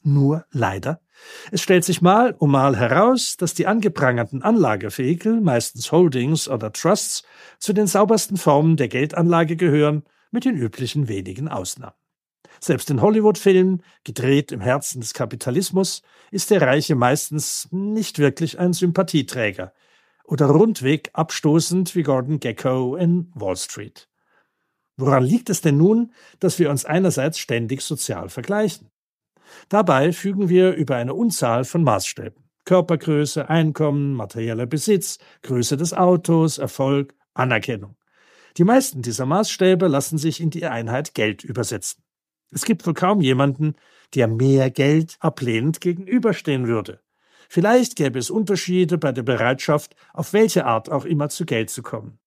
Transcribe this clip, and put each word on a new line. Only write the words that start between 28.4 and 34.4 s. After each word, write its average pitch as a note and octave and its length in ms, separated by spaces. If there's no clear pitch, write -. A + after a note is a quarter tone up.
Dabei E3+ 440
fügen F#3+ 360
wir F#3 240
über C#3+ 220
eine A#2+ 180
Unzahl C3+ 500
von E3 200
Maßstäben. G2+ 600
Körpergröße, D#3 840
Einkommen, D3 680
materieller A2+ 500